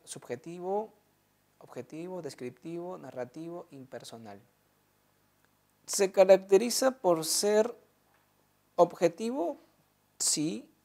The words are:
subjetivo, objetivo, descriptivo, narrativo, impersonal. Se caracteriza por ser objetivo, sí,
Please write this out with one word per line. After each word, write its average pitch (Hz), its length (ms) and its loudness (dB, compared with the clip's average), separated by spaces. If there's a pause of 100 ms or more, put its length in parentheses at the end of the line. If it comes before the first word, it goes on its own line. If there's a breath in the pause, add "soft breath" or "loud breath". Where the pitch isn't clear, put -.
subjetivo, 180 880 -8 (640)
objetivo, 160 640 -12
descriptivo, 165 760 -12
narrativo, 147 720 -12
impersonal. 117 720 -16 (1500)
Se 190 240 0
caracteriza 196 800 6
por 170 340 0
ser 214 480 2 (1040)
objetivo, 226 840 0 (580)
sí, 180 500 -2 (160)